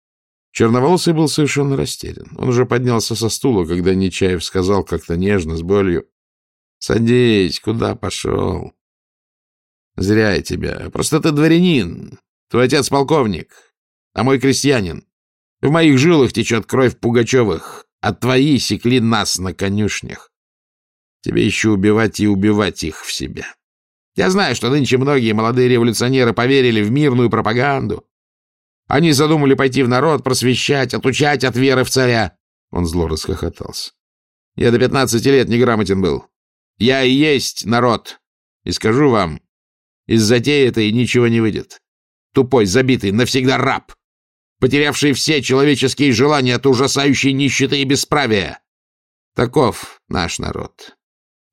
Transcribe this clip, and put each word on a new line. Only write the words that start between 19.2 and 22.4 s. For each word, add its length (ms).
на 160
конюшнях. 760
Тебе 240
еще 260
убивать 480
и 80
убивать 560